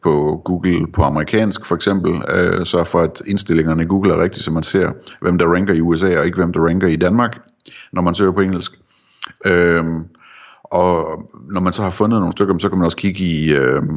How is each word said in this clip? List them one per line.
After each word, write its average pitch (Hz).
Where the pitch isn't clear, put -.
på 76
Google 87
på -
amerikansk 78
for 87
eksempel, 90
øh, 90
sørge 85
for, -
at 80
indstillingerne 82
i -
Google 95
er 82
rigtige, 90
så -
man 80
ser, 90
hvem 87
der 85
ranker 95
i 82
U 82
S 80
A, 90
og 73
ikke 87
hvem 87
der 82
ranker 92
i 80
Danmark, 107
når 90
man 87
søger 95
på 95
engelsk. 95
Øhm, 85
og 85
når 95
man 90
så 110
har 95
fundet 110
nogle 87
stykker, 95
så 95
kan 95
man 90
også 82
kigge 95
i, 78
øh, 67